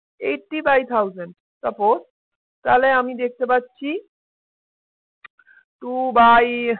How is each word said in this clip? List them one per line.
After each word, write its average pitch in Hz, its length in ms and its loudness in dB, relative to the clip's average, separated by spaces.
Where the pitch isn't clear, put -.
eighty 294 420 -8
by 285 240 2
thousand 190 460 -4
suppose, 214 720 -4
তাহলে 254 280 2
আমি 254 240 -2
দেখতে 247 300 -6
পাচ্ছি 254 540 -4
two 254 300 -6
by, 233 680 4